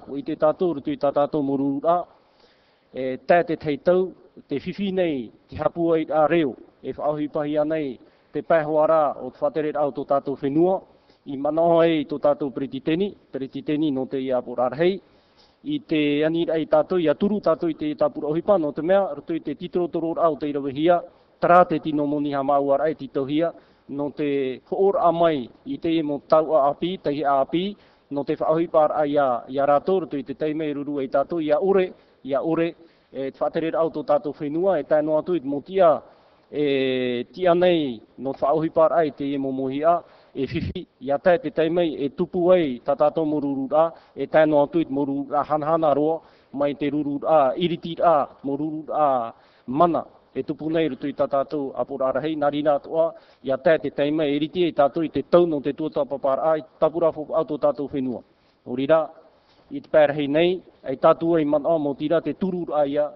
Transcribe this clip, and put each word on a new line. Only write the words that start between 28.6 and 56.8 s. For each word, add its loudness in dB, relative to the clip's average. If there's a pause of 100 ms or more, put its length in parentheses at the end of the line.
a 0
ia, 0 (220)
ia -2
rātou, 2
roto -6
i -6
te -10
teime -4
i -4
ruru -6
e -6
tātou, -2
ia 2
ore, 2 (320)
ia -2
ore, -2 (400)
e -6
te -8
whatere -2
rā 2
o -2
tō -8
tātou 0
whenua, 0
e -6
tēnō 2
atu -2
i -8
te -8
motia, 2 (600)
e -2 (640)
tia 2
nei, 2 (180)
no -6
te -10
whaohipa 2
a 2
i -8
te -6
e -4
mo -4
mohi -4
a, 4 (340)
e -4
whiwhi, -6 (180)
ia -2
tae 4
te -6
teime 0 (160)
e -2
tupu -2
ei 0
tā 0
tātou 2
mo -2
ruru -4
rā, 4 (260)
e -6
tēnō 6
atu 0
i 0
te -8
mo 0
ruru -4
rā 0
hanahana 2
roa, 0 (320)
mai -2
te -4
ruru -4
rā, 4 (180)
iriti -4
rā, 4 (280)
mo -4
ruru -8
rā, 0 (640)
mana, 2 (280)
e -6
tupu -6
nei 0
roto -8
i -6
tā 0
tātou -2
Apor -4
Arahei, -2
nā 0
rina 2
atoa, -2 (340)
ia -2
tae 4
te -4
teime 0
e 0
iriti -2
e 0
tātou 2
i -4
te -4
tau 4
no -2
te -4
tuatapapara -2
ai, -2 (160)
tapura 2